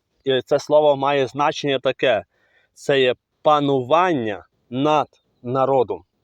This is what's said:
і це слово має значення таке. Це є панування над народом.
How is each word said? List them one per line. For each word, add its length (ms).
і 220
це 140
слово 360
має 320
значення 520
таке. 440
Це 260
є 160
панування 1040
над 380
народом. 600